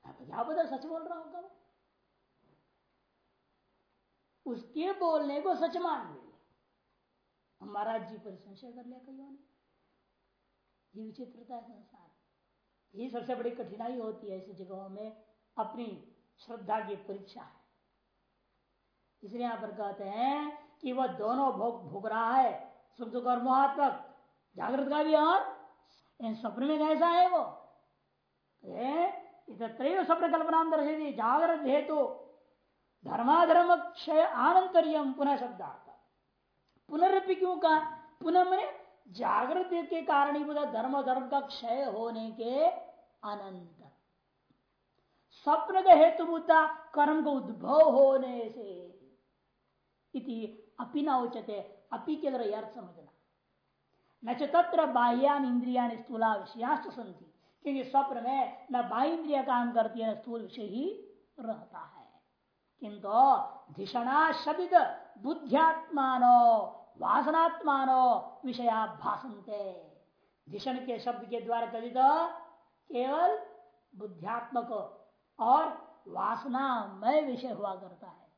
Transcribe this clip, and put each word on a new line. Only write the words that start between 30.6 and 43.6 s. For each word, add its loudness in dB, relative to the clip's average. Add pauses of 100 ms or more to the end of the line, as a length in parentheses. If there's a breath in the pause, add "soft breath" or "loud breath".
दर्शयति -2
जागृत 0
हेतु 0 (1000)
धर्माधर्म 4
क्षय 0
आनंतर्यम 2
पुनः 0
शब्दार्थ। -12 (1000)
पुनरपि 2
क्यों -2
कहा? 4 (420)
पुनः 4
माने 0 (400)
जागृत -2 (200)
के -2
कारणीभूत 0 (100)
धर्म -2
धर्म -2
का 0
क्षय -6
होने -6
के -2
अनंतर, -8 (1400)